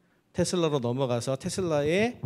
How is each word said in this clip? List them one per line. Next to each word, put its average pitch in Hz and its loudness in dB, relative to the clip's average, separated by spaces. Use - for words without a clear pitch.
테슬라로 170 2
넘어가서 123 0
테슬라의 175 0